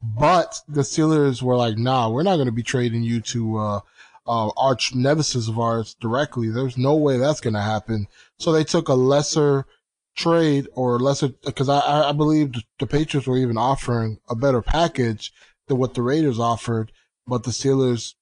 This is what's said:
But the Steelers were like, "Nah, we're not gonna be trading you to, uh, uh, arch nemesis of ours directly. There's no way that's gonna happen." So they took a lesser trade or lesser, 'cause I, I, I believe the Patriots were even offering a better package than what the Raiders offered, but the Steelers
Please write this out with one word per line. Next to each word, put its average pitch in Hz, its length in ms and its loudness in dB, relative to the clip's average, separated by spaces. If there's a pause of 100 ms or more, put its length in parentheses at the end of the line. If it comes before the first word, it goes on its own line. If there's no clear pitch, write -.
But 135 640 0
the 147 140 -2
Steelers 147 600 2
were 127 140 2
like, 120 220 0
"Nah, 120 320 0
we're 123 140 -2
not 190 120 2
gonna 131 160 0
be 117 120 -4
trading 117 400 -2
you 117 180 -2
to, 110 360 -4
uh, 104 220 -4 (460)
uh, 113 300 -2
arch 131 400 0
nemesis 131 540 0
of 113 100 -4
ours 117 400 -2
directly. 117 500 -2
There's 123 280 -4
no 135 180 2
way 147 220 2
that's 139 240 0
gonna 107 200 -2
happen." 107 460 -4 (320)
So 170 120 0
they 156 120 4
took 165 240 0
a 147 60 4
lesser 139 720 2 (500)
trade 160 580 2
or 123 260 0
lesser, 139 300 0
'cause 131 400 -4
I, 143 100 4
I, 143 300 2
I - 20 -2
believe 151 420 2 (260)
the 127 80 -4
Patriots 143 400 -2
were 127 100 2
even 120 200 0
offering 117 600 -2 (100)
a 117 60 -4
better 123 260 2
package 135 720 0 (340)
than 135 100 0
what 123 160 -2
the 123 80 -4
Raiders 131 380 0
offered, 117 520 -2 (360)
but 120 160 -4
the 117 80 -4
Steelers 131 720 0